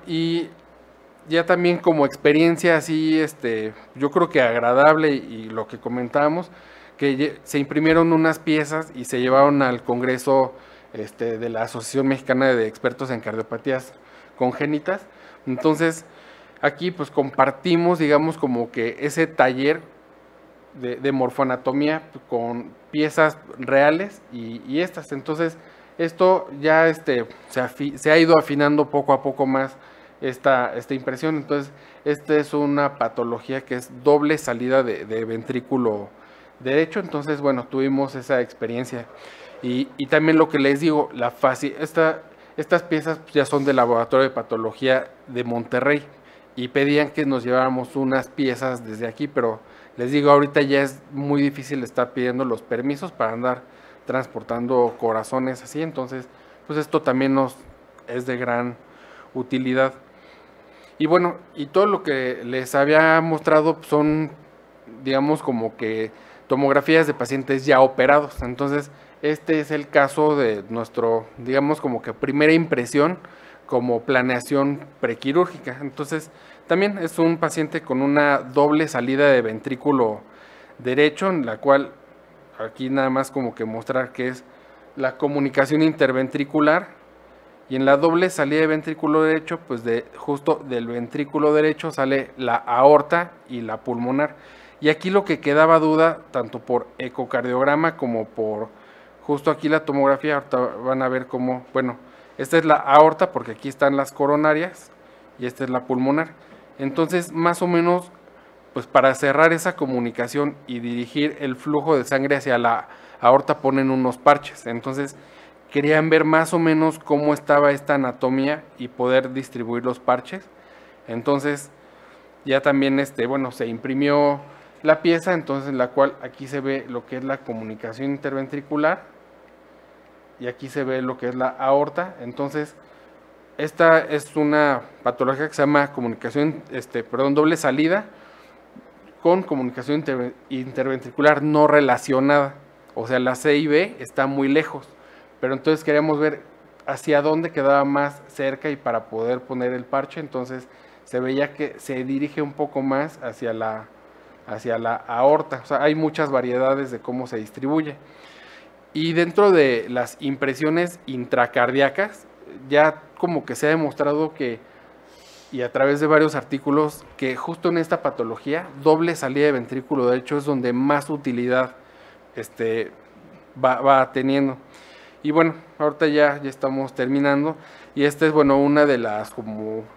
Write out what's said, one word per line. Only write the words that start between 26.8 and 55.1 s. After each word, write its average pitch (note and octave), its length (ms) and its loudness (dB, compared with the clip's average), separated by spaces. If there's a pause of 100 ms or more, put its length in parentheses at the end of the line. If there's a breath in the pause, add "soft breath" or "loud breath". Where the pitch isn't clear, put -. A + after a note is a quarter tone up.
este, D3 380 0 (240)
se B2+ 120 -4
afi-, C#3+ 360 -6
se D3+ 140 2
ha D#3+ 60 8
ido E3 200 6
afinando D3 520 2
poco C#3+ 240 2
a C3+ 80 2
poco C#3 240 -2
más C3+ 300 -2 (460 loud breath)
esta, B2+ 540 0
esta A#2+ 180 -8
impresión. C3+ 440 -4
Entonces, C#3+ 340 -4 (340 loud breath)
esta D3 300 0
es D3 180 0
una C#3+ 440 0
patología A#2+ 640 -4
que B2+ 140 -8
es B2+ 140 -10 (140)
doble D3 340 4
salida B2+ 460 0
de, F#2+ 220 -6
de A2 200 -4
ventrículo A2+ 840 -4 (500 loud breath)
derecho. D#3 400 0
Entonces, D3+ 420 -6
bueno, C3+ 260 -2
tuvimos C3+ 480 -2
esa B2+ 260 -2
experiencia. A#2+ 640 -8 (560 loud breath)
Y, B2+ 260 -4 (100)
y C3+ 100 -6
también D#3 300 4
lo D#3 120 6
que D3+ 100 -2
les C#3 220 2
digo, D3+ 320 2
la B2 180 -4
faci-, C3 480 -2
esta, D#3+ 440 0 (320 loud breath)
estas E3+ 280 0
piezas D#3+ 360 -4 (140)
ya C#3+ 120 4
son C#3 200 0
del C3+ 120 2
Laboratorio A#2+ 460 2
de C3 60 2
Patología B2 800 -2 (200)
de B2 160 -6
Monterrey B2 600 -2 (500 loud breath)
y B2 140 -8
pedían C#3+ 420 2
que D3+ 140 -2
nos C3 180 -2
lleváramos B2+ 520 0
unas C3+ 340 -2
piezas B2+ 560 -4
desde A2 220 -8
aquí, C#3+ 200 -8
pero A#2+ 320 -2 (360 loud breath)
les B2 160 -6
digo, C#3+ 200 4
ahorita C#3+ 300 4
ya C#3 200 2
es C#3 200 -6 (100)
muy C#3+ 300 -2
difícil C#3 420 -4
estar B2 280 -4
pidiendo B2+ 340 -2
los A#2 160 -4
permisos C#3 500 -6
para A2+ 220 -4
andar B2 300 -4 (420 loud breath)
transportando A#2+ 920 -2
corazones A#2+ 640 -4